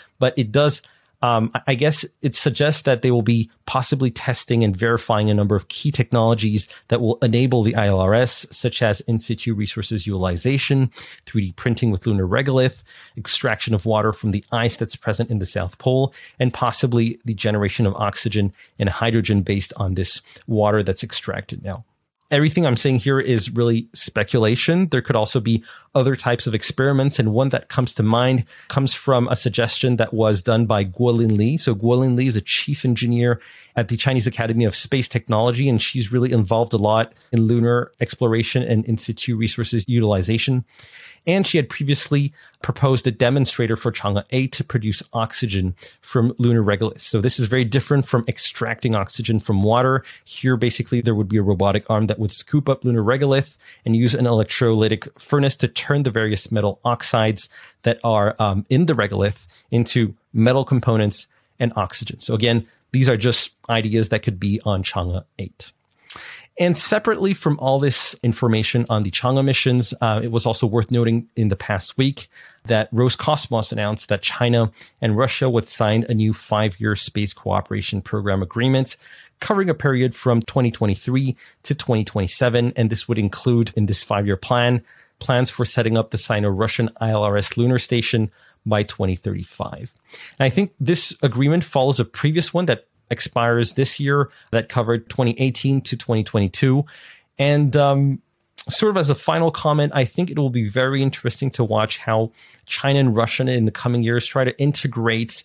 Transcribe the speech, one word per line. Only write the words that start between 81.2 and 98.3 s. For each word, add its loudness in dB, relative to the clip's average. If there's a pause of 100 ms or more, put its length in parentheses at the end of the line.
to -4
twenty 0
twenty-seven. 0
And 2
this -4
would 0
include, 0
in 2
this -2
five-year 0
plan, 0 (360)
plans 0
for -4
setting 0
up -2
the -4
Sino-Russian -2
I -2
L 0
R 0
S -4
lunar 2
station -2 (360)
by 2
twenty -2
thirty-five. -10 (420)
And 2
I 4
think 0
this 0
agreement 2
follows 0
a 0
previous -2
one 0
that -2 (240)
expires 0
this -2
year 0 (220)
that 0
covered -2
twenty 0
eighteen 0
to -6
twenty -2
twenty-two. 0 (520)
And, 2
um, 2 (480)